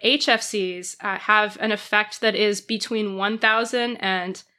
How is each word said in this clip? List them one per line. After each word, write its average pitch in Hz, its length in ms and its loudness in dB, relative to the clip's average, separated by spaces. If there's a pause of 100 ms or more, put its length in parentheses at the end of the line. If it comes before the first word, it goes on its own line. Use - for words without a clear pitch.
H 277 260 2
F 226 140 4
Cs, 180 580 -6
uh, 196 180 -4
have 214 420 2
an 220 120 0
effect 208 480 0
that 220 140 2
is 208 260 2
between 214 560 -4
one 202 220 -2
thousand 233 580 0
and 185 440 -2 (180)